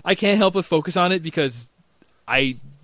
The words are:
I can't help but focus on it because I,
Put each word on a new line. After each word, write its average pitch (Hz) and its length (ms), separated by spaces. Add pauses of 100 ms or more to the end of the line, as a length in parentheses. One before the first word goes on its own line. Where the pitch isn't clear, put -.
I 185 120
can't 202 240
help 190 160
but 185 100
focus 170 320
on 180 140
it 185 100
because 139 500 (560)
I, 131 300 (260)